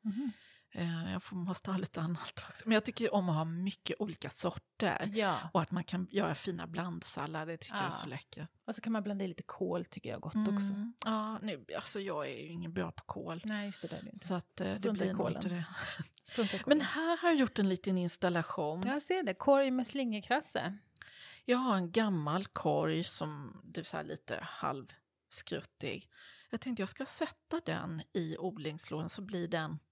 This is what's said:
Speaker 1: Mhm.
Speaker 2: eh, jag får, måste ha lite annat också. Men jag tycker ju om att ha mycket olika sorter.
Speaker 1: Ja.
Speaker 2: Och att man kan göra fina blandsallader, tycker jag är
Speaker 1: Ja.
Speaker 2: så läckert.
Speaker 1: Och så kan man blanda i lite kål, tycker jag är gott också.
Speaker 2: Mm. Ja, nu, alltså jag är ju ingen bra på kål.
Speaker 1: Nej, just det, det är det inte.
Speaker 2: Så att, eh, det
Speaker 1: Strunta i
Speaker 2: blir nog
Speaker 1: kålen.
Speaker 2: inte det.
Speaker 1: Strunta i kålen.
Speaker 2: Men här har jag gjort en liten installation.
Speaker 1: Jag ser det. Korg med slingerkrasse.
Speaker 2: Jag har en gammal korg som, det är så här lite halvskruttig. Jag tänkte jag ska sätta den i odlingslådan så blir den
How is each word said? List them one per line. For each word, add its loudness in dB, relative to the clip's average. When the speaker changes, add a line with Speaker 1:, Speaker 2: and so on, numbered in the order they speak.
Speaker 1:
Mhm. 0
Speaker 2:
eh, -2
jag -2
får, -8
måste -2
ha 2
lite -2
annat -2
också. -12
Men 6
jag 8
tycker -2
ju 4
om 4
att 6
ha 2
mycket -2
olika -4
sorter. 0
Speaker 1:
Ja. 4
Speaker 2:
Och 6
att -2
man -2
kan -2
göra 2
fina -4
blandsallader, -4
tycker -8
jag 0
är 0
Speaker 1:
Ja. -2
Speaker 2:
så -4
läckert. -8
Speaker 1:
Och -4
så -10
kan 0
man 0
blanda -2
i -2
lite -6
kål, -2
tycker -10
jag -4
är -10
gott -6
också. 2
Speaker 2:
Mm. -4
Ja, 0
nu, -6
alltså -6
jag -2
är -8
ju -10
ingen -8
bra -2
på -14
kål. -6
Speaker 1:
Nej, -4
just -8
det, -8
det -6
är -8
det -12
inte. -12
Speaker 2:
Så 0
att, -4
eh, 0
det 0
Speaker 1:
Strunta 0
i 2
Speaker 2:
blir 2
nog 0
Speaker 1:
kålen. 0
Speaker 2:
inte -2
det. -2
Speaker 1:
Strunta 0
i 0
kålen. 6
Speaker 2:
Men 2
här 2
har 4
jag 8
gjort 4
en 6
liten 2
installation. 2
Speaker 1:
Jag 2
ser 2
det. 0
Korg 8
med 2
slingerkrasse. 0
Speaker 2:
Jag 6
har 6
en 2
gammal 4
korg 2
som, -4
det -8
är -8
så -6
här -4
lite -6
halvskruttig. -6
Jag -4
tänkte -2
jag 0
ska -4
sätta -4
den -4
i -2
odlingslådan -4
så -8
blir -4
den -2